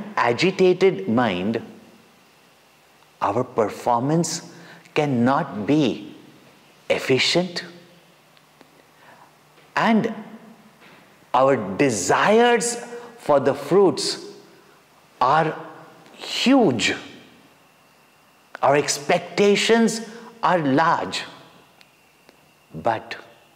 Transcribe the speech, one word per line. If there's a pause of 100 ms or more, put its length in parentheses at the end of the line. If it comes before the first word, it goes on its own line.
(160)
agitated
mind, (1600)
our
performance (420)
cannot
be (760)
efficient, (2000)
and (1200)
our (200)
desires (420)
for
the
fruits (1000)
are (560)
huge. (1700)
Our
expectations (400)
are
large, (1500)
but (400)